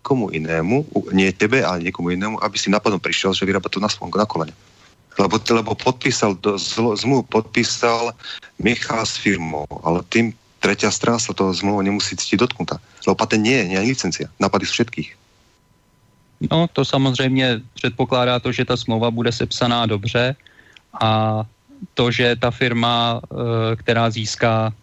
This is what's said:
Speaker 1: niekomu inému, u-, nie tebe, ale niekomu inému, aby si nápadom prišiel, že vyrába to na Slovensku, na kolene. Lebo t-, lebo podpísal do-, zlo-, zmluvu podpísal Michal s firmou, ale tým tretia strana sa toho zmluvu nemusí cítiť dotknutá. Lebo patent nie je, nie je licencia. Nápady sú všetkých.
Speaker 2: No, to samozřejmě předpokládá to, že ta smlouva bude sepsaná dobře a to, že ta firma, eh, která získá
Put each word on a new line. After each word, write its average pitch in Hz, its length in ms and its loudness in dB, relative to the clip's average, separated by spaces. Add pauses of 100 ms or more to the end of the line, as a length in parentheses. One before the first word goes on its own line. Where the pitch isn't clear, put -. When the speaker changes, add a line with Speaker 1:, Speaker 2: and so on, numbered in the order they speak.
Speaker 1:
niekomu 113 320 0
inému, 80 440 0 (200)
u-, - 160 -2
nie 95 180 4
tebe, 104 300 2
ale 87 240 0
niekomu 87 260 -4
inému, 101 300 -2
aby 101 160 -2
si - 160 0
nápadom 104 240 2
prišiel, 90 400 0
že - 80 0
vyrába 95 240 0
to - 100 -4
na 104 140 0
Slovensku, - 240 -6
na 104 80 4
kolene. 78 300 -4 (680)
Lebo 98 160 4
t-, 107 160 0
lebo 110 240 0
podpísal 117 640 0
do-, 101 160 0
zlo-, 110 400 -2
zmluvu 120 320 0
podpísal 117 880 0 (400)
Michal 117 480 -2
s - 160 -6
firmou, 80 480 -2 (160)
ale 85 240 2
tým 113 240 0 (260)
tretia 101 300 0
strana 117 320 0
sa - 160 -4
toho 95 160 2
zmluvu 98 320 0
nemusí 98 320 -2
cítiť - 240 -2
dotknutá. - 400 -2 (240)
Lebo 95 100 4
patent 110 300 0
nie 120 100 4
je, 117 140 2
nie 95 100 0
je 101 140 0
licencia. 87 340 -4 (140)
Nápady 98 260 2
sú - 140 -4
všetkých. - 280 -4 (1400)
Speaker 2:
No, 165 220 4
to 139 120 2
samozřejmě 131 760 2 (140)
předpokládá 123 680 0
to, 120 120 -2
že - 120 0
ta 127 120 0
smlouva 117 340 0
bude 117 220 0
sepsaná 120 540 0
dobře 113 500 0 (640)
a 110 440 2 (500)
to, 120 160 2
že 120 260 2
ta 120 140 0
firma, 117 680 0
eh, 113 560 -2
která 113 340 2
získá 113 640 0 (100)